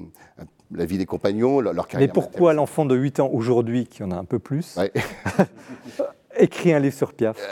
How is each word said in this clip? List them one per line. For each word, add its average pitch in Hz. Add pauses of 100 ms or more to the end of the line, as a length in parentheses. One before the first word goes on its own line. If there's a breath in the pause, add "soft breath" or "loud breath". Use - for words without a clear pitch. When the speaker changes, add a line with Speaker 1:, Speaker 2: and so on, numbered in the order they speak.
(760 soft breath)
Speaker 1:
la 85
vie 90
des 92
Compagnons, 110
leur, 90
leur 87
carrière 139
Speaker 2:
Mais -
pourquoi 170
Speaker 1:
m'intéresse. -
Speaker 2:
l'enfant 151
de 127
huit 135
ans 135
aujourd'hui, 120
qui -
en 98
a 90
un 87
peu 117
plus, 139
Speaker 1:
Ouais. 98
Speaker 2:
<laughs> -
écrit -
un 147
livre 139
sur -
Piaf ? 110 (160)